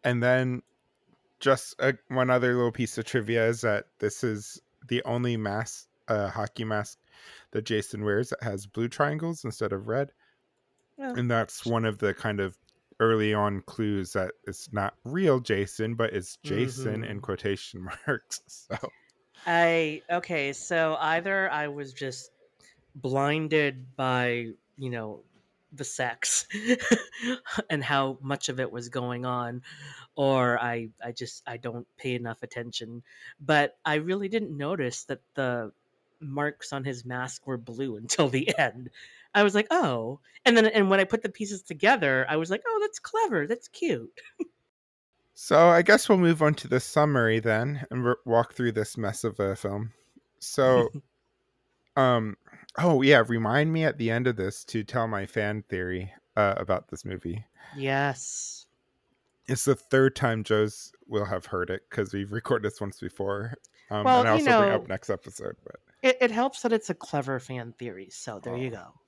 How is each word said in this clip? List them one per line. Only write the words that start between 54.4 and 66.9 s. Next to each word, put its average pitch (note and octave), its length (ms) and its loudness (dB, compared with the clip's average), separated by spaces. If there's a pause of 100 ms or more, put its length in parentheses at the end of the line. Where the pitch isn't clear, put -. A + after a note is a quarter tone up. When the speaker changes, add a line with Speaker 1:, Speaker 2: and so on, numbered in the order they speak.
Speaker 1:
to A2 180 -2
tell A#2 240 -2
my G2+ 180 -2
fan G#2+ 420 -2
theory, F2+ 440 -4 (240)
uh, G2+ 220 4
about F#2 300 -2
this - 180 -12
movie. F#2+ 400 -8 (280)
Speaker 2:
Yes. C3+ 920 -4 (800)
Speaker 1:
It's C3 180 -2
the C#3 100 4
third C3 400 4
time A2+ 300 0
Joe's G#2+ 480 0 (140)
will G#2 180 -2
have F#2+ 220 -4
heard F2+ 240 -4
it F#2+ 200 -6
'cause G2+ 220 -4
we've G2+ 200 -4
recorded G#2+ 380 0
this - 100 -18
once G2 200 -8
before. G2+ 540 -6 (360)
Um, - 140 -2
Speaker 2:
Well, B3+ 160 6
Speaker 1:
and B3 80 4
I - 80 6
Speaker 2:
you D4+ 100 2
Speaker 1:
also A#3+ 140 6
bring G3+ 120 4
up - 100 0
Speaker 2:
know, - 60 -14
Speaker 1:
next F#2+ 220 -6
episode, - 540 -8
but - 120 -18 (260)
Speaker 2:
it, B3+ 180 4
it B3 100 4
helps A#3+ 320 -2
that A#3 120 2
it's A3 160 -2